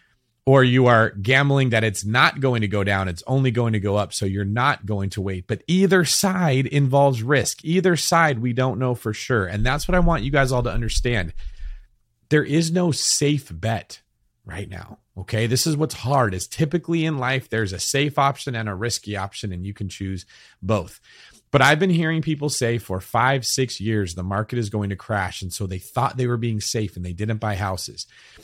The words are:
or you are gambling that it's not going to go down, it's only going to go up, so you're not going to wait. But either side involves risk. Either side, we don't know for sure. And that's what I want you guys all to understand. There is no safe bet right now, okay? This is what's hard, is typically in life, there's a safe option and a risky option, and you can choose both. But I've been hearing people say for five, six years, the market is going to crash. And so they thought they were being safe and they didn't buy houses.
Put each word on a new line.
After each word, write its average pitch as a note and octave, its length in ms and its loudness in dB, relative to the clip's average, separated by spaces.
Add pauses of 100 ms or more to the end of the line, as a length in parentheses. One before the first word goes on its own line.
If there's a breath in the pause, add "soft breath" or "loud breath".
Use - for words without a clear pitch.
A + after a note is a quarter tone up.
(460 soft breath)
or C3+ 180 8
you B2+ 220 6
are A2+ 240 6
gambling C3 640 2
that A2+ 120 2
it's G#2+ 220 -2
not B2+ 340 2
going B2+ 220 0
to G#2 80 0
go G2+ 160 0
down, F#2+ 240 0
it's E2 180 -8
only C3 240 2
going A#2 220 0
to G#2 80 0
go G2+ 160 0
up, G2+ 160 -2
so - 120 -4
you're G2 200 -2
not A#2+ 400 0
going G2 240 -2
to G2 120 -8
wait. F#2 240 -6
But - 220 -6
either F#3 380 4
side E3 640 2
involves C#3 540 2
risk. B2+ 440 0
Either E3+ 320 2
side, D#3 420 2
we B2 140 0
don't B2+ 260 0
know B2+ 160 0
for A2 180 -6
sure. A2 320 0
And G#2 200 -2
that's C#3+ 240 0
what F#3 60 4
I F#3 40 6
want E3+ 240 4
you C3+ 80 -2
guys C3+ 220 2
all B2 100 2
to A#2+ 80 -2
understand. A2 600 0 (960 soft breath)
There D3+ 160 4
is D#3+ 260 2
no F3 220 2
safe - 580 0
bet G2 480 -6 (460)
right F2+ 240 -12
now, - 300 -16 (180)
okay? A2 300 -2
This B2+ 200 0
is D#3 80 0
what's D3+ 200 -2
hard, B2 380 0
is F#2 140 -8
typically D#3+ 560 -2
in D#3+ 140 -2
life, B2+ 320 -4
there's G#2+ 240 -2
a F2 60 -8
safe C#3+ 380 0
option C#3 380 0
and A2+ 140 -4
a G2+ 40 -4
risky G#2 440 -6
option, G2 340 -6
and F2+ 140 -8
you G2+ 80 -8
can G2 160 -8
choose F#2+ 360 -8 (360 loud breath)
both. F#2+ 400 -2 (500 loud breath)
But A#2 100 4
I've D3 180 6
been F#3+ 100 2
hearing E3 320 0
people D3 280 -4
say A#2 280 0
for F#2 240 -6
five, B2+ 440 0
six - 360 -4
years, G2+ 340 -2
the F2+ 80 -6
market G#2 360 -2
is G#2+ 100 -2
going G#2 200 -2
to G2 80 -4
crash. F#2+ 440 -4
And F#2 100 -10
so - 140 -6
they F#2 140 -6
thought - 360 -2
they B2 120 0
were A#2+ 100 0
being A2+ 240 -2
safe G#2+ 340 -4
and F2+ 100 -8
they F2+ 80 -6
didn't G#2 240 -4
buy G#2+ 180 -2
houses. F#2+ 500 -6 (380 loud breath)